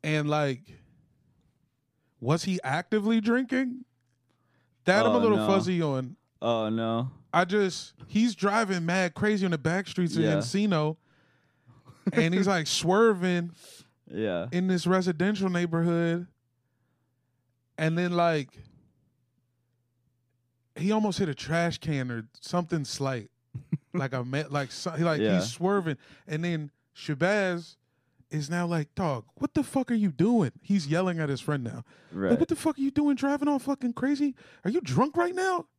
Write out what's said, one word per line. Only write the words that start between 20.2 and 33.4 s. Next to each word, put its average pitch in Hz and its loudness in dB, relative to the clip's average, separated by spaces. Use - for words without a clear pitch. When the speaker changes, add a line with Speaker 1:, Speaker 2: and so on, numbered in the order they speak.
Speaker 1:
he 180 -2
almost 214 0
hit 190 0
a 139 -4
trash 170 -2
can 131 -4
or 117 -8
something 170 -2
slight. 131 -6
Speaker 2:
<laughs> - -14
Speaker 1:
Like, 135 -2
a 127 -4
ma-, 135 -4
like, 139 -4
so, - -8
he, 165 -2
like, 160 2
Speaker 2:
Yeah. 196 4
Speaker 1:
he's 110 0
swerving. 170 0
And 156 -4
then 160 -4
Shabazz 175 0
is 147 -4
now 175 -2
like, 165 -2
"Dog, 143 -2
what - -4
the 311 2
fuck 254 -2
are - 2
you 208 2
doing?" 185 4
He's 185 0
yelling 170 0
at 151 -2
his 135 -2
friend 143 -2
now. 117 -8
Speaker 2:
Right. - 2
Speaker 1:
Like, 240 4
"What - 0
the 330 0
fuck 294 -2
are - -2
you 277 0
doing 294 2
driving 277 0